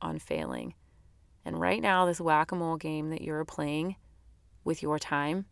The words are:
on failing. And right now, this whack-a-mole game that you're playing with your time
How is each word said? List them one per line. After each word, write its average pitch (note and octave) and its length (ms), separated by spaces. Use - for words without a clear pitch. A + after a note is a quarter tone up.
on D#3 180
failing. - 560
And E3 160
right F#3+ 220
now, F#3 240
this E3+ 140
whack-a-mole E3 560
game D#3 340
that D#3+ 120
you're D#3 220
playing D#3 520
with - 200
your D3+ 160
time D3+ 540